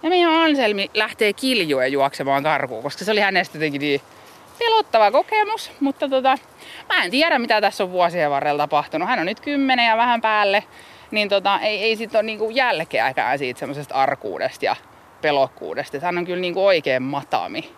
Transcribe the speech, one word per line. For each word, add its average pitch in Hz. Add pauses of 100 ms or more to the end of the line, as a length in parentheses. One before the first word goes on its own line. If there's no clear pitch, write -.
Ja 320
meidän 349
Anselmi 269
lähtee 214
kiljuen 160
juoksemaan 139
karkuun, 135
koska 143
se 196
oli 214
hänestä 190
jotenkin 147
niin 143 (580)
pelottava 427
kokemus. 415 (100)
Mutta 277
tota, 262 (500)
mä 349
en 175
tiedä, 294
mitä 233
tässä 208
on 180
vuosien 170
varrella 147
tapahtunut. 151
Hän 240
on 165
nyt 214
kymmenen 262
ja 220
vähän 233
päälle. 208 (460)
Niin 214
tota, 196
ei, 214
ei 226
sit 220
ole 220
niinku 220
jälkeäkään 147
siitä 127
semmosesta 143
arkuudesta 131
ja 98 (440)
pelokkuudesta. 135
Et 139
hän 175
on 175
kyllä 180
niinku 180
oikein 143
matami. 131